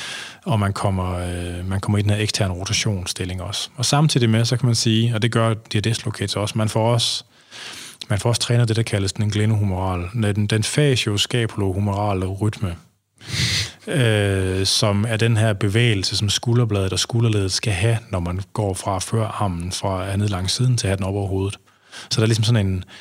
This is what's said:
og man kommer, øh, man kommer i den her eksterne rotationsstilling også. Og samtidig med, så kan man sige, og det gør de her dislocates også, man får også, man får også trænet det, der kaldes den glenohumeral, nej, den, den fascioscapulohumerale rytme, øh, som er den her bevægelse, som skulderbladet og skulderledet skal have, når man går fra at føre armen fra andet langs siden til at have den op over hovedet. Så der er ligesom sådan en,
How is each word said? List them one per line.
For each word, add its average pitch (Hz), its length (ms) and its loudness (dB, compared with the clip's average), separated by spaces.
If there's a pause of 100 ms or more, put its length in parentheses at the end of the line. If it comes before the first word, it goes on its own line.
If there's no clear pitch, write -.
(460)
og 123 140 2
man 98 140 2
kommer, 92 400 -2
øh, 87 560 -6
man 98 100 0
kommer 104 180 2
i 104 40 4
den 101 80 2
her 104 80 4
eksterne 104 360 0
rotationsstilling 92 880 -4
også. 98 340 -8
Og 123 100 -2
samtidig 143 440 4
med, 113 160 4
så 123 120 0
kan 123 80 0
man 120 100 4
sige, 113 400 2
og 107 60 -2
det 117 100 0
gør 113 220 2
de 107 60 -6 (140)
her 107 80 0
dislocates 110 540 -2
også, 104 220 -2
man 110 120 2
får 113 240 2
også, - 300 0 (840)
man 101 100 2
får 120 100 0
også 117 120 0
trænet 120 260 2
det, 110 80 2
der 113 80 2
kaldes 98 300 -2
den 107 160 -2
glenohumeral, 95 840 0
nej, 107 180 0
den, 101 160 0
den 107 160 0
fascioscapulohumerale 104 1600 0
rytme, 98 500 -2 (1120)
øh, 98 800 2
som 101 420 2
er 113 100 0
den 117 200 2
her 110 160 4
bevægelse, 104 640 0
som 104 120 0
skulderbladet 104 640 0
og 90 60 -2
skulderledet 104 520 0
skal - 220 -2
have, 110 240 2 (120)
når 92 100 -2
man 87 220 -4 (120)
går 101 200 0
fra 95 220 -4
at 90 80 -4
føre 113 240 -2
armen 90 440 -4
fra 92 380 -4
andet 101 200 2
langs 95 240 -2
siden 127 240 2
til 101 100 0
at - 20 2
have 98 80 2
den 95 80 -2
op 95 100 -2
over 101 120 -2
hovedet. 95 320 -2 (500)
Så - 60 -6
der 110 60 4
er 110 60 6
ligesom 113 160 4
sådan 107 240 4
en, 92 160 -2 (180)